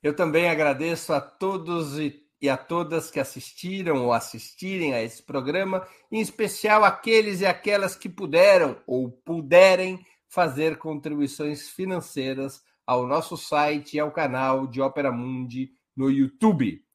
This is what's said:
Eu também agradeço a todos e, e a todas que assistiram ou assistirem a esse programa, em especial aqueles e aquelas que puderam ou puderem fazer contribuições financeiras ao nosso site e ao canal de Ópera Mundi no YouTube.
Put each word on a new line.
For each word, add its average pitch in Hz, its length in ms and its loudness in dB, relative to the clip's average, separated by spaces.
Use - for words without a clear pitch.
Eu 147 100 -2
também 170 320 2
agradeço 156 640 -2
a 143 60 0
todos 170 760 -6
e, 147 260 -6
e 139 80 -2
a 135 80 2
todas 160 540 -4
que 147 100 -6
assistiram 160 840 -6
ou 123 80 2
assistirem 156 800 -6
a 117 80 -2
esse 117 220 -10
programa, 180 600 -4
em 220 100 -4
especial 214 640 2
aqueles 208 580 2
e 202 60 0
aquelas 196 480 0
que - 120 -16
puderam 175 760 4
ou 127 240 -4
puderem 180 960 4
fazer 156 480 0
contribuições 147 920 -6
financeiras 139 920 -6
ao 123 220 0
nosso 156 280 -2
site 147 640 -2
e - 20 0
ao 151 120 -2
canal 131 560 -2
de 123 120 -8
Ópera 135 320 -2
Mundi 127 600 -8
no 135 160 0
YouTube. 135 840 2